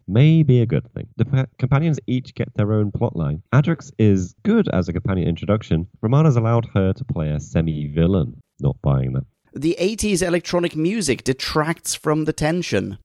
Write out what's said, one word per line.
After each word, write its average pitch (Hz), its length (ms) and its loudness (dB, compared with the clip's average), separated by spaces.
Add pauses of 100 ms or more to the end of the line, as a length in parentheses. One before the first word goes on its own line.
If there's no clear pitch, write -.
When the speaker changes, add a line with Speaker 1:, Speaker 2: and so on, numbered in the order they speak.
Speaker 1:
may 156 360 4
be 131 160 4
a 113 60 2
good - 280 -2
thing. - 220 -10
The - 80 0
pa-, 135 220 -2 (120)
companions 139 480 0
each 127 280 -4
get - 200 -6
their 104 180 0
own 104 200 0
plotline. 78 500 -4 (100)
Adric's 151 460 0
is 98 360 2 (100)
good 220 240 2
as 87 200 0
a 85 40 -4
companion 90 360 -2
introduction. 87 580 -2 (140)
Romana's 139 360 2
allowed 117 380 0
her 95 180 2
to - 120 -6
play 78 260 -4
a 76 100 -2
semi-villain. 80 1000 0 (200)
Not 67 220 -2
buying 65 320 0
that. 65 100 -4 (280)
Speaker 2:
The 156 280 -2
eighties 202 420 0
electronic 175 540 -2
music 160 480 -2
detracts 151 720 -2
from 156 280 0
the 151 80 -2
tension. 151 720 -2